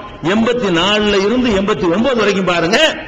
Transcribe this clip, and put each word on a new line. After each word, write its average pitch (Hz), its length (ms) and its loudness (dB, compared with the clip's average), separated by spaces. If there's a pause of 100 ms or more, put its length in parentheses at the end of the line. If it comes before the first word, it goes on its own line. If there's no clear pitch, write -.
(240)
எண்பத்தி 202 560 0
நாலுல 202 460 0
இருந்து 247 240 0
எண்பத்தி 196 440 0
ஒன்பது 240 220 0
வரைக்கும் 196 300 0
பாருங்க. 180 640 0